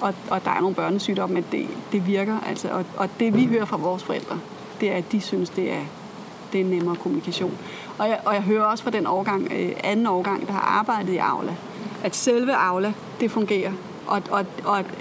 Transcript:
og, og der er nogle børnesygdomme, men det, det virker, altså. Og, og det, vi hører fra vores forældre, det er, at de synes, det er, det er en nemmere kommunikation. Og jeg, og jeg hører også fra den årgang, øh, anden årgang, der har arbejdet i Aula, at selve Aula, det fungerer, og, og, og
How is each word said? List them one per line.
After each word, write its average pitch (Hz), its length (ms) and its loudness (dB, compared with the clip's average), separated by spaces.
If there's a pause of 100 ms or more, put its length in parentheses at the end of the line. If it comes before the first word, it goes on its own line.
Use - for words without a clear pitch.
og, 196 120 0 (160)
og 190 160 0
der - 60 2
er - 100 2
nogle 185 140 2
børnesygdomme, 190 580 0
men 175 180 0
det, - 160 -2 (240)
det 190 160 2
virker, 202 300 2 (120)
altså. - 220 -6
Og, 185 140 -2 (120)
og 190 120 0 (100)
det, 226 160 4
vi 247 100 8
hører 233 200 4
fra 180 120 -2
vores 175 260 0
forældre, 170 360 -4 (420)
det 202 100 2
er, 180 40 0
at 175 160 -2
de 208 100 4
synes, 185 280 0
det - 220 -2
er, 156 100 -2 (720)
det 196 80 4
er 185 40 2
en 185 60 2
nemmere 175 240 2
kommunikation. 175 580 -2 (440)
Og 208 120 2
jeg, 220 160 2
og 208 80 4
jeg 202 80 2
hører 214 240 4
også 285 180 2
fra 262 80 -2
den 202 160 2
årgang, 196 480 0
øh, 180 140 0 (140)
anden 220 240 4
årgang, 185 400 0
der 202 60 -2
har 190 260 2
arbejdet 214 340 0
i 175 40 2
Aula, - 340 0 (520)
at 180 120 -2
selve 247 400 4
Aula, 185 380 2 (260)
det 226 120 2
fungerer, 196 400 2 (360)
og, 202 220 2
og, 202 160 2 (200)
og 202 140 2 (220)